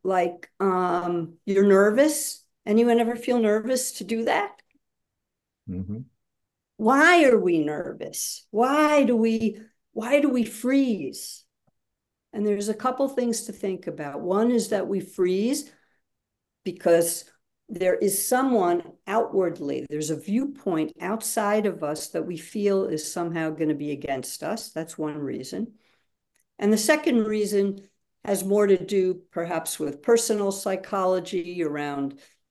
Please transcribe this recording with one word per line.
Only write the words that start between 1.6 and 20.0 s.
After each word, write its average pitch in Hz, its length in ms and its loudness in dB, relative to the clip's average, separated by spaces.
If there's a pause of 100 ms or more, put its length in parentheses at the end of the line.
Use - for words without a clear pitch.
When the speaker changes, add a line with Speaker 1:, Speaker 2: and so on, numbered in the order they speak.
Speaker 1:
nervous? 214 800 4 (220)
Anyone 233 320 4
ever 233 160 0
feel 247 240 -2
nervous 220 600 0
to 196 60 -10
do 226 200 -4
that? 403 260 0 (1200)
Speaker 2:
Mm-hmm. 95 300 -8 (800)
Speaker 1:
Why 294 480 6
are 233 120 6
we 180 200 2
nervous? - 920 -6
Why 285 540 4
do 233 100 4
we, 226 460 0 (320)
why 247 280 2
do 285 80 4
we 247 160 0
freeze? 240 1000 -2 (880)
And 208 120 -4
there's 202 240 0
a 214 60 -2
couple 254 340 -2
things 240 340 -2
to 196 100 -12
think 190 340 -8
about. 147 360 -8
One 202 280 2
is 233 200 0
that 196 180 -2
we 196 100 -2
freeze 196 720 -2 (920)
because 170 640 0 (440)
there 185 260 0
is 196 300 0
someone 226 560 2 (240)
outwardly, 165 840 -2
there's 151 180 -4